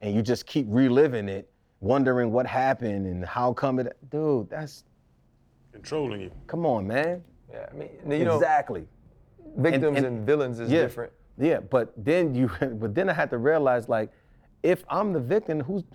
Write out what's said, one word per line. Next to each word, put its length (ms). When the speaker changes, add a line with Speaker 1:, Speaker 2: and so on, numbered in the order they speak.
Speaker 1:
and 120
you 80
just 240
keep 220
reliving 600
it, 220
wondering 500
what 160
happened 600
and 160
how 280
come 280
it, 160
dude, 400
that's 340
Speaker 2:
Controlling 480
you. 100
Speaker 1:
Come 200
on, 200
man. 380
Speaker 3:
Yeah, 200
I 40
mean, 140
you 60
know, 100
Speaker 1:
Exactly. 500
Speaker 3:
victims 400
Speaker 1:
And, 100
Speaker 3:
and 120
Speaker 1:
and 80
Speaker 3:
villains 340
is 100
Speaker 1:
yeah, 120
Speaker 3:
different. 300
Speaker 1:
yeah, 220
but 360
then 380
you, 220
<laughs> 40
but 200
then 140
I 60
had 160
to 80
realize, 500
like, 220
if 280
I'm 240
the 60
victim, 400
who's, 220